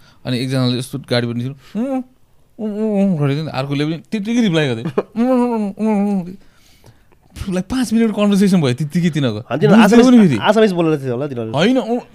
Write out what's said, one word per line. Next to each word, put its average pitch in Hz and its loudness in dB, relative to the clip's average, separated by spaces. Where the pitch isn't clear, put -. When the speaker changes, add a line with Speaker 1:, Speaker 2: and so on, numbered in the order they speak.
Speaker 1:
अनि 123 -4
एकजनाले 127 -2
यस्तो 127 -10
गाडीबाट 120 -4
निस्क्यो, 135 -10
उम्, 262 -4
उम्, 214 -8
उम्, 208 -2
उम् 190 0
गरेको 143 0
थियो 156 -4
नि, 147 -8
अर्कोले 139 -4
पनि 160 -4
त्यत्तिकै 220 -2
रिप्लाई 160 2
गर्दै, 120 -4
उम्, 240 0
उम्, 247 0
उम्, 208 -4
उम्, 202 -2
उम्। - -14
like, 185 -6
पाँच 254 -2
मिनट 226 0
कन्भर्सेसन 202 4
भयो 123 0
त्यत्तिकै 165 -2
तिनीहरूको। 123 -4
Speaker 2:
अनि 123 -4
तिनीहरू 180 6
Speaker 1:
बुझ्दै 220 6
Speaker 2:
आसामिज, 247 8
Speaker 1:
पनि 202 6
फेरि। 113 0
Speaker 2:
आसामिज 208 2
बोलेर 160 0
थियो 135 -6
होला 127 -4
तिनीहरू। 117 -8
Speaker 1:
होइन, 202 0
उम्, 233 -4